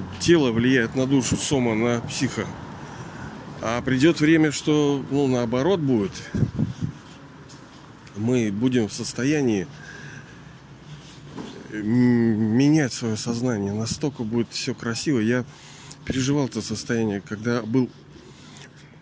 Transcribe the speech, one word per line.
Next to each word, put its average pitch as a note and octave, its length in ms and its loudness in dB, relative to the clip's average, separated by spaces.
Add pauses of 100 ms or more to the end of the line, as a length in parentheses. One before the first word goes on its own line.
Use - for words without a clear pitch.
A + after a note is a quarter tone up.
(200)
тело, D3+ 320 6
влияет A#2+ 420 4
на C3 120 0
душу, C3+ 300 2
сома, B2 380 2
на A#2 280 0
психо. - 440 -2 (1120)
А A#2 220 -2
придет C3 380 4
время, D#3 320 6
что, C#3+ 580 2
ну, C#3 160 2
наоборот B2+ 540 2
будет. A#2+ 320 2 (2000)
Мы A2 380 2
будем A#2+ 340 2
в G2+ 60 -6
состоянии, A#2+ 720 0 (2000)
э, G#2+ 80 -8
м-, A2+ 760 4
менять C#3+ 360 4
свое A2 240 -4
сознание. A#2 560 -2
Настолько A#2 500 -4
будет A2+ 300 -2
все - 220 -4
красиво. A#2+ 440 -2
Я A#2 260 2 (600)
переживал C3+ 420 0
это A2 160 -4
состояние, A2 580 -2
когда A2+ 420 -4
был, A#2 280 2 (1120)